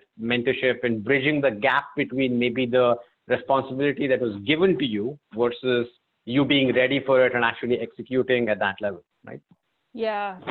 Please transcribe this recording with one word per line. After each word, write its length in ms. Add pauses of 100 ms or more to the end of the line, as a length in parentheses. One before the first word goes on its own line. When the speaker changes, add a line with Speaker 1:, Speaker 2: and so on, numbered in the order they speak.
(220)
Speaker 1:
mentorship 600
and 220
bridging 360
the 100
gap 340 (120)
between 420
maybe 280
the 300 (320)
responsibility 800
that 140
was 240
given 340
to 60
you 340 (160)
versus 520 (400)
you 180
being 300
ready 260
for 240
it 100
and 100
actually 360
executing 680
at 100
that 220
level, 220 (220)
right? 160 (540)
Speaker 2:
Yeah, 440 (120)